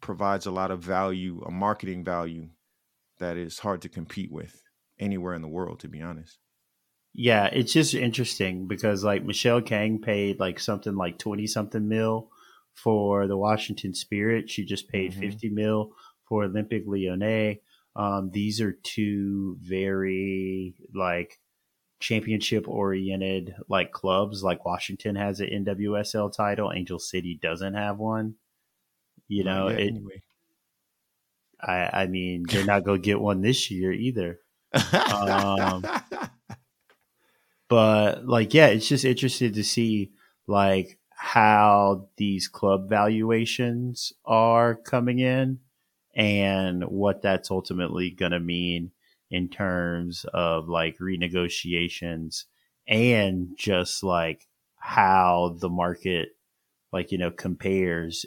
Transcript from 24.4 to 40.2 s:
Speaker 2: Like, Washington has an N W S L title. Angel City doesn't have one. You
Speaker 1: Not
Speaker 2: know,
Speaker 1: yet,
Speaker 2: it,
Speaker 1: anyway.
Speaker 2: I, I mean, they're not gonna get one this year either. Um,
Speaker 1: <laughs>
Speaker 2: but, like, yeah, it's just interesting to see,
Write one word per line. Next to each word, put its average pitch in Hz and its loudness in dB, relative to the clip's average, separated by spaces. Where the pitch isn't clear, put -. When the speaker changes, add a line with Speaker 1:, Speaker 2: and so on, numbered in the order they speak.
Speaker 2:
Like, 90 -2
Washington 95 -6
has 101 -4
an - -6
N 101 -4
W 104 -2
S 104 -4
L 104 -2
title. 104 -2
Angel 90 -6
City 87 -6
doesn't 87 -4
have 104 -4
one. 110 -4
You 101 -2
Speaker 1:
Not 92 0
Speaker 2:
know, 95 0
Speaker 1:
yet, 110 -2
Speaker 2:
it, 101 -4
Speaker 1:
anyway. 98 -10
Speaker 2:
I, 92 0
I 92 0
mean, 90 -2
they're 98 2
not 98 4
gonna 101 4
get 101 2
one 101 2
this 123 2
year 92 0
either. 98 -2
Um, 98 2
Speaker 1:
<laughs> - -20
Speaker 2:
but, 110 6
like, 113 2
yeah, 151 12
it's 107 6
just 131 2
interesting 123 2
to 104 -2
see, 107 0